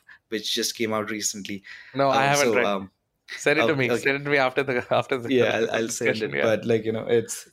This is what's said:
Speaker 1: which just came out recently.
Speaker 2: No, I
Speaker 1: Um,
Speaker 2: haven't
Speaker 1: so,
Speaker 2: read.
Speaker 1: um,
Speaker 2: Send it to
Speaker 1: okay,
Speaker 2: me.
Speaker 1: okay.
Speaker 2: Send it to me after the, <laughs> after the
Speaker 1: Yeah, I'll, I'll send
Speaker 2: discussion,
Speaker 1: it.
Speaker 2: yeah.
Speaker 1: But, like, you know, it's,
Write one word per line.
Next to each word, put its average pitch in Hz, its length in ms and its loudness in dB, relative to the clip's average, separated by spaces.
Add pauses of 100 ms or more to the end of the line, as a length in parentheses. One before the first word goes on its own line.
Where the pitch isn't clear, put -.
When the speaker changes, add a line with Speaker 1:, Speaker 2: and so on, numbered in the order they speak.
(280)
Speaker 1:
which 107 260 -4
just 113 220 -2
came 110 160 -2
out 107 180 -4
recently. 101 520 -8 (320)
Speaker 2:
No, 135 140 2
I 135 140 2
Speaker 1:
Um, 139 80 2
Speaker 2:
haven't 143 160 4
Speaker 1:
so, 113 100 2
Speaker 2:
read. 120 80 2
Speaker 1:
um, 98 260 -2 (460)
Speaker 2:
Send 147 220 2
it 156 40 4
to 117 100 4
Speaker 1:
okay, 139 80 0
Speaker 2:
me. 120 100 2
Speaker 1:
okay. 117 120 0
Speaker 2:
Send 139 180 2
it 143 40 -10
to 143 60 -2
me 147 60 4
after 131 260 2
the, 123 240 -2
<laughs> - 80 0
after 117 240 0
the 120 140 -4
Speaker 1:
Yeah, 110 240 4
I'll, 113 140 0
I'll 113 180 0
send - 260 -2
Speaker 2:
discussion, 110 200 -4
Speaker 1:
it. 69 40 -2
Speaker 2:
yeah. 71 60 2
Speaker 1:
But, 110 220 2
like, 113 180 0
you 110 80 -2
know, 110 140 -6
it's, - 460 -2